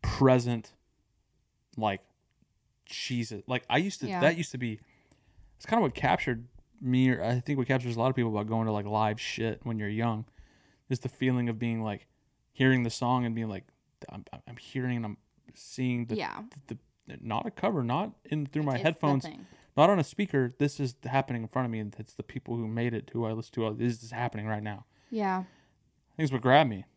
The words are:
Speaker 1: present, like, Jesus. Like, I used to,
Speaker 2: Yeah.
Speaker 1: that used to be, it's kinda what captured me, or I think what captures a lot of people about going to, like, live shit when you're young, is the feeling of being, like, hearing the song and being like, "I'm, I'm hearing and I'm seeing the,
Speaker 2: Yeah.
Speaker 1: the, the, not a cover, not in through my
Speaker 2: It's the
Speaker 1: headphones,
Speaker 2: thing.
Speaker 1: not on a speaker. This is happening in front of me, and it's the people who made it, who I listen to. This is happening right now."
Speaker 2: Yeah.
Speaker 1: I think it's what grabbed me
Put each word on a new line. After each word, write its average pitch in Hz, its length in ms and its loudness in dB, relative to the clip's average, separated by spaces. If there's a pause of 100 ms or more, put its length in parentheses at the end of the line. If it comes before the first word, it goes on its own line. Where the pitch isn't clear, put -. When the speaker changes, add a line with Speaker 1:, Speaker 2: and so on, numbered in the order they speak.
Speaker 1:
present, 123 680 2 (1000)
like, 104 260 0 (840)
Jesus. 113 640 -6
Like, 123 220 -2
I 123 80 4
used 190 240 0
to, 120 60 -4
Speaker 2:
Yeah. 185 140 -4
Speaker 1:
that 165 160 4
used 170 140 -4
to 131 60 -8
be, 117 220 -4 (760)
it's - 80 -20
kinda 226 160 2
what 151 140 2
captured 120 520 0 (340)
me, 127 280 4
or 120 140 0
I 120 160 0
think 143 180 -2
what 127 100 0
captures 123 280 0
a 113 40 -4
lot 123 100 4
of 131 60 0
people 117 160 2
about 104 160 -2
going 113 200 0
to, 110 40 0
like, 104 140 -2
live 107 340 0
shit - 460 -4
when 113 140 -4
you're 104 100 -4
young, 110 360 -2 (600)
is 131 120 -2
the 127 100 -6
feeling 127 400 0
of 110 100 -4
being, 113 240 -2
like, 104 240 -6 (440)
hearing 131 320 4
the 117 60 0
song 123 360 0
and 113 100 -2
being 113 140 -4
like, 95 160 -8 (440)
"I'm, - 140 -14 (240)
I'm 120 100 -16
hearing 127 400 -4
and 113 80 -4
I'm 104 120 -8 (360)
seeing 123 520 -2
the, 160 100 -4
Speaker 2:
Yeah. 175 280 -6 (240)
Speaker 1:
the, - 100 -8 (300)
the, - 140 -14
not 113 240 -2
a 220 60 -6
cover, 190 320 0
not 143 300 0 (120)
in 151 200 -2
through 147 180 -2
my 139 120 0
Speaker 2:
It's 120 60 -2
the - 40 -6
Speaker 1:
headphones, 143 400 2
Speaker 2:
thing. - 200 -14 (300)
Speaker 1:
not 156 140 8
on 196 100 6
a 151 40 4
speaker. 135 540 0
This 143 220 0
is 131 240 -2
happening 123 400 0
in 113 40 -8
front 127 180 -2
of 120 60 -2
me, 113 80 -4
and 104 200 -6
it's 110 140 -14
the - 100 -10
people - 320 -8
who 113 120 -2
made 117 260 0
it, - 200 -6
who 117 120 0
I 110 80 -2
listen 113 220 -8
to. 110 180 0
This 117 300 -2
is 113 80 -14
happening 113 360 -4
right 107 160 -2
now." 104 220 -8 (260)
Speaker 2:
Yeah. 196 280 -2
Speaker 1:
I - 760 -18
think 160 80 0
it's 135 60 0
what 123 100 -2
grabbed 135 280 8
me 98 160 -6 (120)